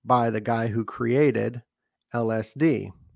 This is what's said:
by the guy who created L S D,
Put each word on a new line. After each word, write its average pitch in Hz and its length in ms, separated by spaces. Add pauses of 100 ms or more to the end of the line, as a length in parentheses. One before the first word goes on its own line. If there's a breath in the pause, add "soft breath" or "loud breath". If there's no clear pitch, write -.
by 120 240
the 110 140
guy 113 240
who 110 180
created 120 800 (520)
L 117 180
S 110 220
D, 127 380 (220)